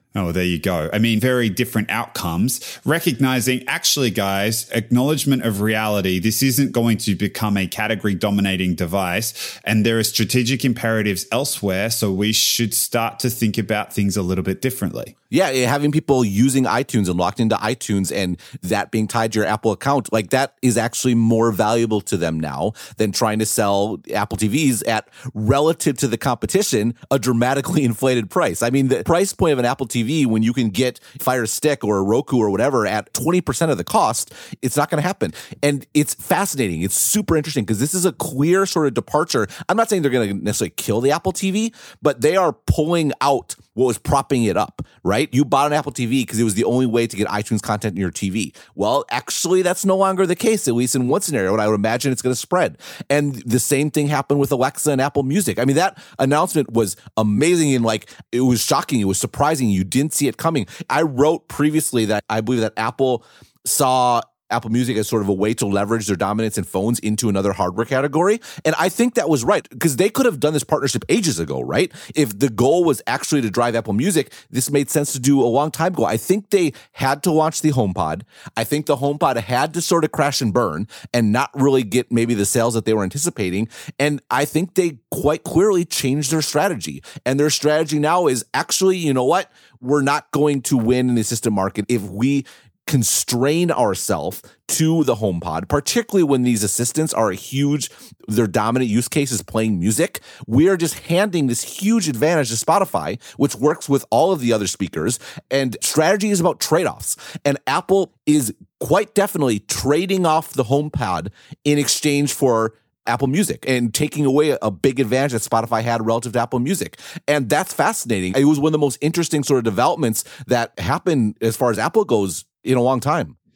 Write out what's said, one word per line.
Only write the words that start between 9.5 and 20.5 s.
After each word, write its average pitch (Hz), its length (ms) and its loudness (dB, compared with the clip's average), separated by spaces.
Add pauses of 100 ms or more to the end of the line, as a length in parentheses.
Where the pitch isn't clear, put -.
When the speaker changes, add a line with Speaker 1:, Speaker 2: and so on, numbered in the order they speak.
Speaker 1:
and 107 200 2
there 113 140 2
are 110 40 0
strategic 117 600 0
imperatives 113 680 -2
elsewhere, 104 560 -2
so 107 240 -2
we 104 180 0
should - 420 0
start - 460 -2
to 127 100 -2
think 113 280 -2
about 107 340 -2
things 98 240 -2
a 104 60 -2
little 92 220 -2
bit 95 180 -4
differently. - 560 -6 (120)
Speaker 2:
Yeah, 165 200 2
eh, 131 160 0
having 143 260 0
people 139 320 2
using 123 400 2
iTunes 107 460 0
and 87 80 0
locked 90 240 0
into 110 160 2
iTunes 104 520 -2
and 90 300 -4 (220)
that 101 300 -2
being 110 160 -2
tied 113 260 -2
to 110 60 0
your 104 80 0
Apple 107 260 0
account, 135 400 -2
like, 110 160 0
that 135 320 0